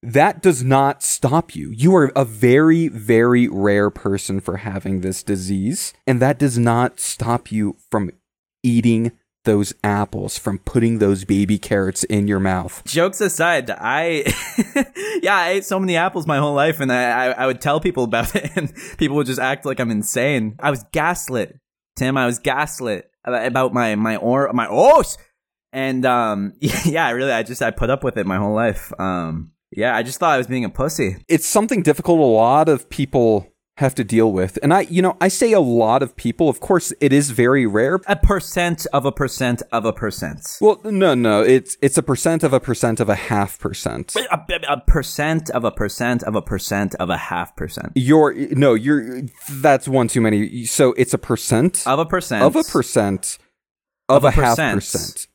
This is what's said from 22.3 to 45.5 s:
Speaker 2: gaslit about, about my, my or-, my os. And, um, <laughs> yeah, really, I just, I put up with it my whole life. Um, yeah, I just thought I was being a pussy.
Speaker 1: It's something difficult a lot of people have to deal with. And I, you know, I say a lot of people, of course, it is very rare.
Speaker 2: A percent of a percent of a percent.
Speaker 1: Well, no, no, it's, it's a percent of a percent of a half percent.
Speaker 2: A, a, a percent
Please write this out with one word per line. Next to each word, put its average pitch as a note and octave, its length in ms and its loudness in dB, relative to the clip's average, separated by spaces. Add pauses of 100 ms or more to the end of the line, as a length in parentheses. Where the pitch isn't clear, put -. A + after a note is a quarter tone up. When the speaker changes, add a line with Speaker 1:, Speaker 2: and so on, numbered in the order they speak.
Speaker 2:
gaslit C3 720 -6 (140)
about, B2 240 -2
about B2+ 260 0
my, A2+ 220 0
my A2 220 -2
or-, B2+ 360 0
my A#2 140 -2
os. A#3 500 4 (560)
And, C3 320 -4
um, A2 500 0
<laughs> - 40 -20
yeah, D3+ 520 0
really, C3 200 -2
I A#2 100 0
just, A#2+ 220 -6
I A2+ 80 0
put A#2 180 -2
up C3+ 140 -2
with B2+ 140 -4
it F#2+ 100 -2
my F#2 100 -2
whole G#2 160 -2
life. A2 460 -2
Um, E2 540 -6 (180)
yeah, A2+ 240 -2
I A2+ 80 -2
just C3 160 -10
thought E3 140 2
I C#3 40 2
was A#2+ 100 -2
being B2 180 -4
a F#2+ 40 -6
pussy. C3 480 -4 (100)
Speaker 1:
It's D#3+ 180 2
something A3 380 0
difficult E3 360 2
a D3+ 40 4
lot B2+ 460 4
of C#3 200 0
people A#2 600 0 (260)
have C#3 160 0
to B2+ 100 -4
deal A2 280 4
with. F#2 320 -2
And C#3+ 100 4
I, G3 80 4
you F3+ 220 0
know, F#3 180 2
I F3+ 60 2
say A3+ 240 2
a G#3 80 6
lot A#2 420 2
of B2+ 140 -6
people, C#3 340 0
of B2 100 -2
course, - 400 0
it C#3 140 4
is C#3+ 160 4
very B2 380 2
rare. B2 400 2
Speaker 2:
A G3 80 2
percent F3 760 0
of C#3 140 0
a C#3 60 0
percent B2 500 -4 (100)
of A2+ 140 -2
a G#2+ 80 0
percent. G2 460 -8 (200)
Speaker 1:
Well, G#3 260 4
no, F#3+ 280 2
no, A2 300 2
it's, C3 360 2
it's C#3 160 2
a D#3+ 60 4
percent D#3+ 420 0
of C3+ 100 2
a B2+ 60 2
percent A#2 400 -2
of A2 80 0
a G#2 60 2
half G2+ 460 -4
percent. - 560 -8
Speaker 2:
A, A3+ 180 -4
a, D#3+ 400 -6
a C3 80 -6
percent D#3 720 0